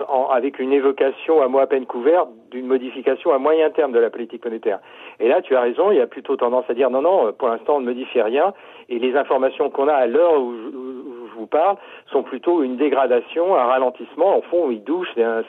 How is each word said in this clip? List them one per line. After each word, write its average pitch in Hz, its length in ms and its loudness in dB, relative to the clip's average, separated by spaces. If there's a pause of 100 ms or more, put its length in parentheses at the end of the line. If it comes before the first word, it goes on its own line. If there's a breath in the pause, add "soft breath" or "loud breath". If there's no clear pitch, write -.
en, 135 220 0
avec 135 280 0
une 131 160 -2
évocation 139 680 2
à 131 40 4
mois 131 140 2
à 131 60 2
peine 131 180 0
couvert 151 400 2 (240)
d'une 127 160 -10
modification 131 680 -2
à 139 60 4
moyen 156 320 2
terme 151 220 0
de 117 80 2
la 113 100 4
politique 117 340 -12
monétaire. 113 360 -4 (400 loud breath)
Et 110 80 2
là, 170 160 2
tu 131 120 0
as 127 60 4
raison, 147 300 0
il 185 60 4
y 131 40 4
a 113 60 0
plutôt 135 280 -6
tendance 123 320 0
à 127 60 -2
dire 123 160 2
non, 131 140 0
non, 165 240 2
euh, 104 40 -2
pour 123 180 -2
l'instant 117 260 -2
on 143 60 0
ne 127 40 -4
modifie 123 380 -2
rien, 147 320 0 (340 loud breath)
et 123 80 -4
les 123 180 -2
informations 135 540 0
qu'on 139 180 -2
a 151 60 2
à 131 140 2
l'heure 151 340 4
où 120 100 -4
je, 120 240 -12
où, 127 40 -12
où 127 520 -14
je 113 80 -16
vous 110 60 -10
parle 180 320 0 (300 loud breath)
sont 135 160 -2
plutôt 165 400 -2
une 127 140 -4
dégradation, 135 800 0
un 127 100 2
ralentissement, 131 760 0
au - 20 0
fond, 165 300 0
il 107 120 -6
douche 175 260 -6 (100)
un 113 300 0